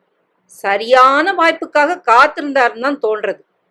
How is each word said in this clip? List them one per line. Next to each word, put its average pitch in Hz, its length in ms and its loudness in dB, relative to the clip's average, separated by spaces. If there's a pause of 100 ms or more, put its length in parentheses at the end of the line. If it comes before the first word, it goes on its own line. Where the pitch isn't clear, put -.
(440)
சரியான 254 880 0
வாய்ப்புக்காக 330 760 -2
காத்திருந்தாருன்னு 269 720 2
தான் 269 200 -6
தோன்றது. 214 400 -6 (300)